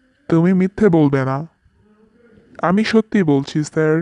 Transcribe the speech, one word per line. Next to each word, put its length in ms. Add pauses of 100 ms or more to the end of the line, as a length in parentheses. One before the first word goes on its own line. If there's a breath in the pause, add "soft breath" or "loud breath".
(300)
তুমি 240
মিথ্যে 360
বলবে 360
না। 120 (1200)
"আমি 220
সত্যি 400
বলছি, 400
স্যার।" 380